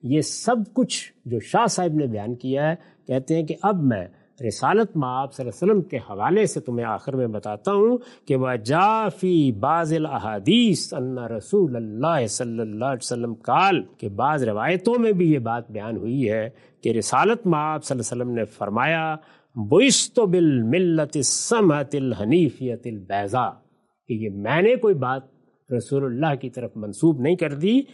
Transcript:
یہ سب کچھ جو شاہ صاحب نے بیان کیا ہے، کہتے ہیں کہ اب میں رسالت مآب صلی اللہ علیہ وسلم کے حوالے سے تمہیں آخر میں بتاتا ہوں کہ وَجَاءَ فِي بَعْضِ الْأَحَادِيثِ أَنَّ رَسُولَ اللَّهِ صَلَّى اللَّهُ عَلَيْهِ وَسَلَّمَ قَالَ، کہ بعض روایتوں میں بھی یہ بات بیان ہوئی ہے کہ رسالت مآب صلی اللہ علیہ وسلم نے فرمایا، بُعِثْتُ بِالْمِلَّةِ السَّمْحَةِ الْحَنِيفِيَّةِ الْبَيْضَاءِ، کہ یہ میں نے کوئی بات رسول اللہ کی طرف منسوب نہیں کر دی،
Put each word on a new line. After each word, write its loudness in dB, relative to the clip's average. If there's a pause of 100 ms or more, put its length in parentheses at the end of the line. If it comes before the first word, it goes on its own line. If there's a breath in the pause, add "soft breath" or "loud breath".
یہ 2
سب -2 (180)
کچھ -2 (120)
جو -4
شاہ 0
صاحب 0
نے 0
بیان -6
کیا -2
ہے، -2 (320 soft breath)
کہتے -2
ہیں 0
کہ -6
اب 2
میں 2 (400 soft breath)
رسالت 0
مآب -4
صلی -8
اللہ -8
علیہ 0
وسلم 2
کے -6
حوالے 0
سے -2
تمہیں -4
آخر -4
میں 0
بتاتا -4
ہوں 4 (280 loud breath)
کہ 0
وَجَاءَ 2
فِي 2
بَعْضِ 0
الْأَحَادِيثِ 0
أَنَّ -6
رَسُولَ 0
اللَّهِ -2
صَلَّى -4
اللَّهُ -4
عَلَيْهِ -2
وَسَلَّمَ -6
قَالَ، 2 (160)
کہ -8
بعض 0
روایتوں 0
میں 2
بھی 4
یہ 0
بات -6
بیان -8
ہوئی -2
ہے -2 (340 soft breath)
کہ 0
رسالت 2
مآب 0
صلی -4
اللہ -6
علیہ -4
وسلم -4
نے -2
فرمایا، -2 (400 soft breath)
بُعِثْتُ 4
بِالْمِلَّةِ 2
السَّمْحَةِ 2
الْحَنِيفِيَّةِ 0
الْبَيْضَاءِ، -2 (560)
کہ -4
یہ -4
میں 0
نے 4
کوئی 2
بات -4 (360)
رسول -2
اللہ 0
کی -8
طرف -10
منسوب 0
نہیں 2
کر -2
دی، 2 (120)